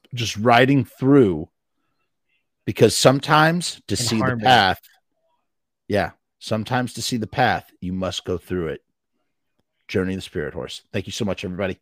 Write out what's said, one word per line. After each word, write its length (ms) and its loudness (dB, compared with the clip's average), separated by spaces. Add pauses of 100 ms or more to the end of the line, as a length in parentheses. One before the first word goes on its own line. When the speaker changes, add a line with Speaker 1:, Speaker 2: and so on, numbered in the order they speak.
(140)
Speaker 1:
Just 240 -6
riding 460 4
through, 640 2 (1160)
because 320 2
sometimes 920 2
to 60 -6
Speaker 2:
In 40 -4
Speaker 1:
see 220 -2
Speaker 2:
harmony. 220 -2
Speaker 1:
the 60 0
path. 340 4 (1080)
Yeah. 240 -2 (300)
Sometimes 540 -6
to 80 -10
see 160 -4
the 100 -6
path, 420 -2 (100)
you 120 -8
must 320 -6
go 140 -4
through 300 -6
it. 120 -8 (1080)
Journey 280 -4
of 40 -8
the 40 -12
Spirit 320 -8
Horse. 280 -12 (100)
Thank 140 -6
you 60 -14
so 140 -6
much, 180 -6
everybody. 380 -6